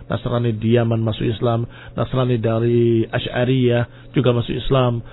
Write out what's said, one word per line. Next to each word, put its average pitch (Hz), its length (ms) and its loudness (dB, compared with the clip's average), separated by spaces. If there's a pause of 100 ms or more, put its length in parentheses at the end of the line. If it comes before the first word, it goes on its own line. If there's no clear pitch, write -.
Nasrani 117 480 -2
di 110 240 2
Yaman 113 240 0
masuk 110 240 -2
Islam, 117 400 -2 (320)
Nasrani 127 400 0
dari 117 640 2
Asy'ariyah 123 1120 -2
juga 127 160 4
masuk 120 240 -2
Islam, 123 480 0 (100)